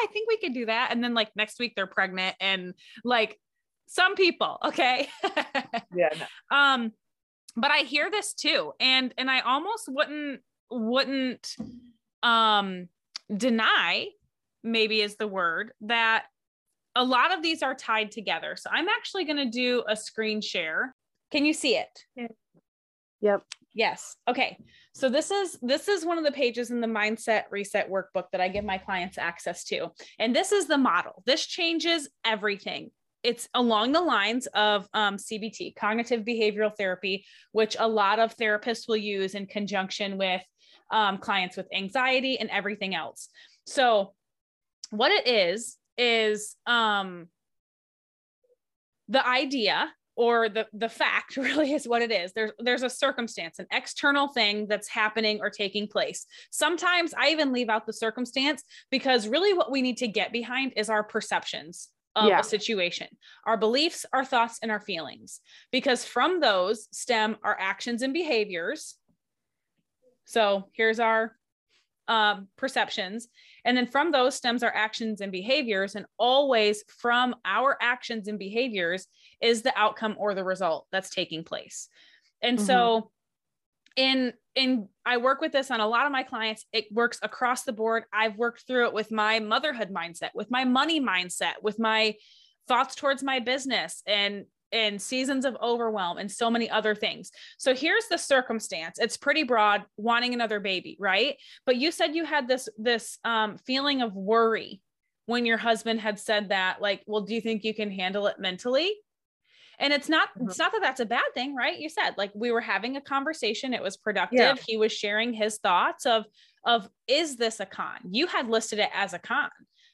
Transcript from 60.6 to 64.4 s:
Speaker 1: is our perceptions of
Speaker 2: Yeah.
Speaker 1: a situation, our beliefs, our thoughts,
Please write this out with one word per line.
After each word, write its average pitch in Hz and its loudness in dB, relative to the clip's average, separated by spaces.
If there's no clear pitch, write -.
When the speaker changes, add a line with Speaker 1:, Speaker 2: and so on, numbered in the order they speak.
Speaker 1:
is 214 0
our 214 2
perceptions - -6
of 214 6
Speaker 2:
Yeah. 185 8
Speaker 1:
a - 0
situation, 196 -2
our 226 2
beliefs, 247 0
our 262 2
thoughts, 247 0